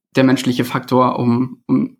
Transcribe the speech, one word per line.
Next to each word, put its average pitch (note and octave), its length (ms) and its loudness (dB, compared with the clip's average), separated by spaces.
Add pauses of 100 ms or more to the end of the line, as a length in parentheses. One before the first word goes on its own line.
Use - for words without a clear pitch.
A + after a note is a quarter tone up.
(160)
der C3 80 4
menschliche C3 400 0
Faktor, B2+ 560 0
um, B2 460 -2
um, - 340 -2